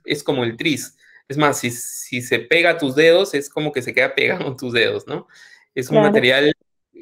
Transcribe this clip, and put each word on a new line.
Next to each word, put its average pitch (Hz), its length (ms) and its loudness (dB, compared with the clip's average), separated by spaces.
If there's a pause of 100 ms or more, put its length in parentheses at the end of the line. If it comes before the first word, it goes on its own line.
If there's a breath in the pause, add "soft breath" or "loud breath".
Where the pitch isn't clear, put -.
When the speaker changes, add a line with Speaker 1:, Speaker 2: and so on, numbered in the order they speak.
Speaker 1:
es 147 200 -6
como 135 200 -2
el 117 140 -4
tris. 147 400 -4 (300 soft breath)
Es 139 100 -8
más, 147 220 2
si, 120 100 -2
si - 540 -10
se 120 160 0
pega 170 320 2
a 165 80 -2
tus 135 160 -2
dedos, 165 400 4
es 139 140 -4
como 151 220 -4
que 127 120 -4
se 123 100 -8
queda 127 220 0
pegado 151 320 0
en 127 100 -8
tus 123 160 -8
dedos, 107 340 0
¿no? 156 200 -8 (480 loud breath)
Es 127 140 -6
un - 80 2
Speaker 2:
Claro. 208 100 6
Speaker 1:
material 143 460 4 (480)